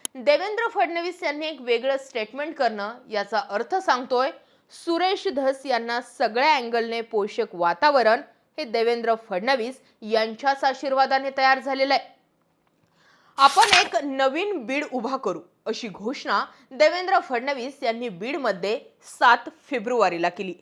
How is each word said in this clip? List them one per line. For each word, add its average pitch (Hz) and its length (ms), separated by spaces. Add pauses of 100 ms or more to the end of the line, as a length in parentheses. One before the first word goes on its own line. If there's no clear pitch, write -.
(140)
देवेंद्र 359 540
फडणवीस 349 540
यांनी 311 240
एक 302 140
वेगळं 247 360
स्टेटमेंट 269 580
करणं, 220 400 (160)
याचा 202 300 (100)
अर्थ 226 240
सांगतोय, 262 560 (400)
सुरेश 359 580
धस 269 380
यांना 233 340
सगळ्या 254 560
अँगलने 233 440
पोषक 214 540
वातावरण 220 640 (380)
हे 311 60
देवेंद्र 226 500 (140)
फडणवीस 233 520 (220)
यांच्याच 226 600
आशीर्वादाने 269 760
तयार 262 200
झालेलं 269 360
आहे. - 200 (1200)
"आपण 320 300 (140)
एक 392 160
नवीन 285 720
बीड 262 260
उभा 262 240
करू," 202 240 (260)
अशी 220 220
घोषणा 262 560 (260)
देवेंद्र 349 500
फडणवीस 262 640
यांनी 233 260
बीडमध्ये 214 720 (220)
सात - 460 (220)
फेब्रुवारीला 196 580
केली. 185 320